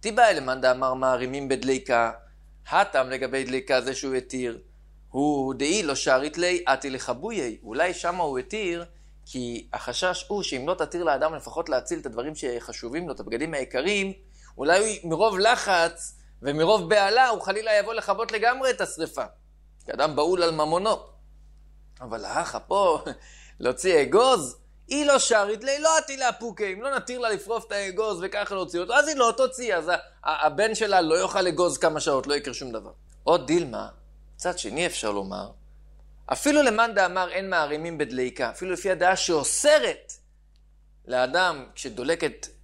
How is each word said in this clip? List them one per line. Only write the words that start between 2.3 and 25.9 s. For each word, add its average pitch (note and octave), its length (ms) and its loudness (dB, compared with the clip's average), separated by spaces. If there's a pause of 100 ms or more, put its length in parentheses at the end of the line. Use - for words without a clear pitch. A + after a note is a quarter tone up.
הטעם D3+ 420 2
לגבי C3 340 -2
דליקה C3 360 0
זה B2+ 140 -4
שהוא C3 200 -4
התיר, B2+ 440 -4 (500)
הוא C#3 460 0
דאי D3+ 280 0
לא C#3+ 120 -2
שרית D3 440 2
ליה F3 360 2
אתי C3+ 160 -6
לכבויי, C3 720 -6
אולי D#3 320 -2
שמה F3+ 280 -4
הוא C#3 160 -2
התיר, E3+ 460 -6 (420)
כי A#2+ 460 -8
החשש F3+ 560 -4
הוא G3+ 140 -4
שאם C3+ 260 -4
לא F#3 60 0
תתיר F3 300 -4
לאדם D#3 300 0
לפחות D#3 340 -8
להציל D3 300 -2
את - 80 -10
הדברים B2+ 280 -6
שחשובים B2 760 -8
לו, C3 60 -8
את - 60 -14
הבגדים A#2+ 340 -4
היקרים, F#3+ 580 -2 (460)
אולי F#3+ 440 2
הוא E3+ 80 -6
מרוב F#3+ 280 2
לחץ F#3+ 760 2 (280)
ומרוב D#3+ 460 2
בהלה G#3+ 400 4
הוא G#3+ 140 0
חלילה G#3+ 360 0
יבוא G#3 160 0
לכבות G#3+ 380 -2
לגמרי B3 380 2
את A#3+ 100 -4
השריפה, D#3 440 -6 (600)
כי B2+ 80 -10
אדם C#3+ 240 0
בהול E3+ 260 2
על E3+ 80 4
ממונו. E3 460 0 (1040)
אבל A2+ 240 -8
האחה E3 360 -6
פה, F#3+ 380 2 (240)
<laughs> - 380 -20
להוציא D3 420 2
אגוז, F#3 540 4 (320)
"אי C#4+ 160 -2
לא C#4+ 140 6
שרית G#3+ 460 2
ליה, C#4 140 -2
לא D#4+ 200 4